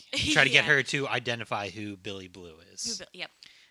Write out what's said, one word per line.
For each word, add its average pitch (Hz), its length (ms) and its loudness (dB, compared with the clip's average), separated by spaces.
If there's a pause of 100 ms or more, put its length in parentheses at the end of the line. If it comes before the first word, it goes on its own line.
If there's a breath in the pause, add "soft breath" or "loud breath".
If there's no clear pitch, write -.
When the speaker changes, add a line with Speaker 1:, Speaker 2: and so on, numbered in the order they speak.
Speaker 1:
<laughs> - 120 -16
Speaker 2:
and 269 80 -2
try 262 220 4
to 135 60 6
get 131 160 6
Speaker 1:
Yeah. 151 80 4
Speaker 2:
her 135 100 4
to 135 240 -2
identify 113 640 -4
who 104 280 -8
Billy 98 300 -12
Blue 87 300 -18 (160)
is. 226 260 -8
Speaker 1:
Who 180 60 -16
Bi-, - 80 -20
yep. 180 180 -12 (400 loud breath)